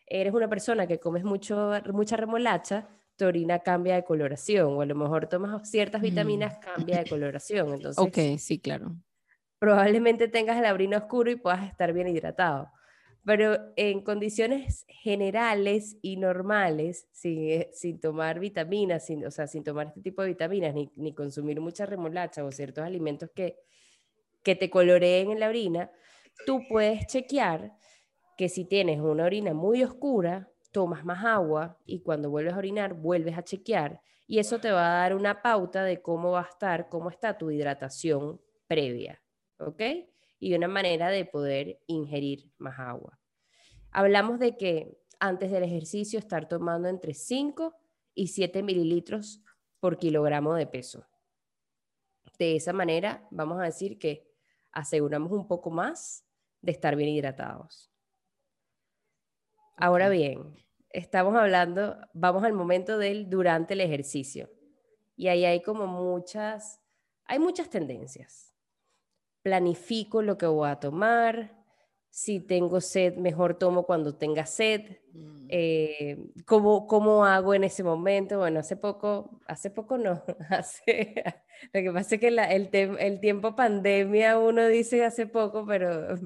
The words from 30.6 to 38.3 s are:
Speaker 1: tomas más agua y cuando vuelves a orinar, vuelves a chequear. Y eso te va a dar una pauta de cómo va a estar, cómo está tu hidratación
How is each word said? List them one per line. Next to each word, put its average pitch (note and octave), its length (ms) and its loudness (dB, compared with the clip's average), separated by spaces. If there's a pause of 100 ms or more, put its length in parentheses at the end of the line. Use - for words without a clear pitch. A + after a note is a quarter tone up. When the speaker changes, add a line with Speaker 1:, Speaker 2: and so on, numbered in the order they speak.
Speaker 1:
tomas E3+ 340 -2
más F3+ 200 -6
agua E3+ 600 0
y F3+ 160 -10
cuando D3+ 300 -2
vuelves D#3 240 -2
a F#3+ 40 -4
orinar, G3 360 -4
vuelves E3 420 -2
a F3 60 -8
chequear. F3 580 -4 (260)
Y G#3+ 120 0
eso A3+ 220 0
te A3+ 100 -2
va F3 160 4
a F3 140 4
dar F#3 160 2
una G3+ 260 -2
pauta F#3+ 400 0
de F3+ 180 -2
cómo E3+ 300 -2
va F3 120 0
a F3 60 -10
estar, F3 400 -4
cómo E3+ 220 -6
está G#3 260 -4
tu D#3+ 140 -6
hidratación C#3+ 880 -2 (280)